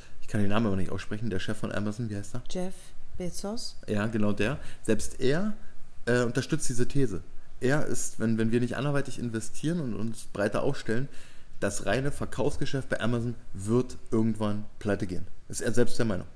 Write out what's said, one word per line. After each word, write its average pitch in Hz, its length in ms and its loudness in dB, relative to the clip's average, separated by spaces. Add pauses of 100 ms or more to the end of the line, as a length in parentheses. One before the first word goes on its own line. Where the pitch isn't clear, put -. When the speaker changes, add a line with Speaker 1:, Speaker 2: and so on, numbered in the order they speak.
(200)
Speaker 1:
ich - 80 2
kann 110 120 0
den 101 100 8
Namen 110 160 4
aber 95 100 2
nicht 92 140 2
aussprechen, 104 400 -2
der 95 80 0
Chef 104 180 0
von - 160 -2
Amazon, 104 380 -4
wie 101 60 -6
heißt - 180 -6
er? 123 160 -2
Speaker 2:
Jeff 185 240 0 (440)
Bezos. 196 580 -4 (100)
Speaker 1:
Ja, 104 200 0
genau 104 260 2
der. 107 260 0 (240)
Selbst - 380 2
er, 170 320 2 (540)
äh, 123 160 2
unterstützt 123 460 0
diese 123 200 6
These. 120 340 2 (380)
Er 135 260 4
ist, - 320 2
wenn, 110 200 0
wenn 113 120 2
wir 120 100 4
nicht 120 160 -2
anderweitig 139 420 -2
investieren 120 600 -2
und 123 140 -4
uns 110 380 -4
breiter - 300 0
aufstellen, 131 460 0 (520)
das - 260 -2
reine 131 240 0
Verkaufsgeschäft - 760 0
bei - 120 -2
Amazon 117 360 -2 (180)
wird 113 420 -2 (140)
irgendwann 107 540 0 (160)
pleite 101 260 -2
gehen. 90 200 0 (220)
Ist - 120 -6
er - 120 0
selbst 120 260 8
der 117 80 4
Meinung. 95 300 -2